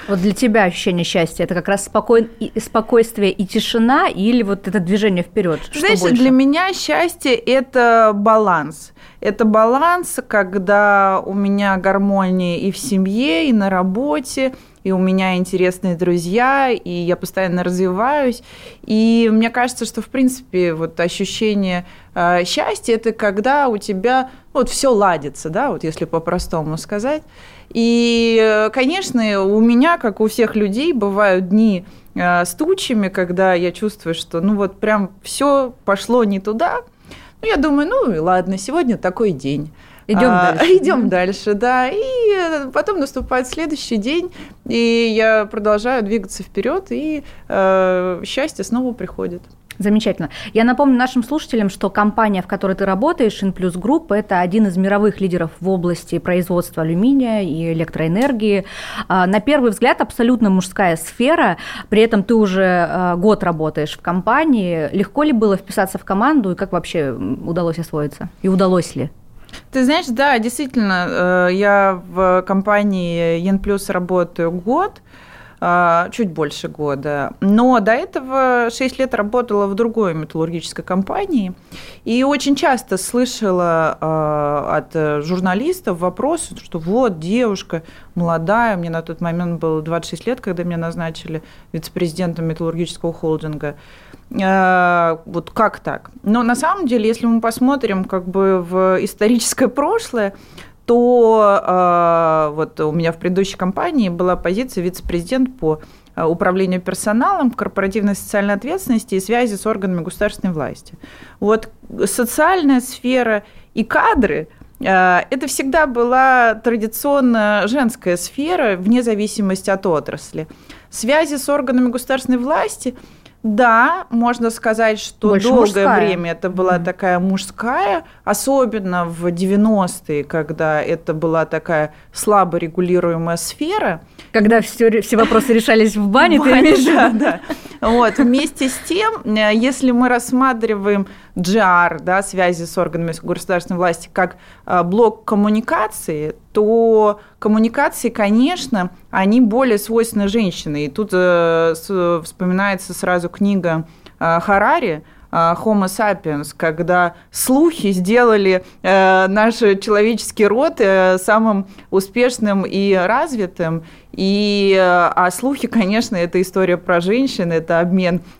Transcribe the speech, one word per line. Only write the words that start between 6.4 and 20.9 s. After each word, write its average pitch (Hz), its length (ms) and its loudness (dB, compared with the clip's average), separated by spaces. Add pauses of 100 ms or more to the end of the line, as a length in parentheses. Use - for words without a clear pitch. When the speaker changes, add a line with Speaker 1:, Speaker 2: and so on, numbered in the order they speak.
Speaker 2:
счастье — 302 640 -2
это 233 800 4
баланс. 202 760 0 (280)
Это 214 240 -2
баланс, 262 840 2
когда 196 1000 2
у 190 80 -6
меня 202 420 0
гармония 190 840 0
и 190 120 -2
в - 60 -8
семье, 240 680 0
и 247 40 2
на 202 160 2
работе, 254 840 -2 (300)
и 190 80 -2
у 185 60 0
меня 185 380 0
интересные 180 600 0
друзья, 196 760 0
и 214 180 -4
я 175 280 -2
постоянно 180 480 -4
развиваюсь. 214 800 0 (440)
И 226 440 4
мне 226 200 2
кажется, 247 360 -2
что, 226 160 -8
в - 40 -10
принципе, 254 640 0
вот 160 280 -6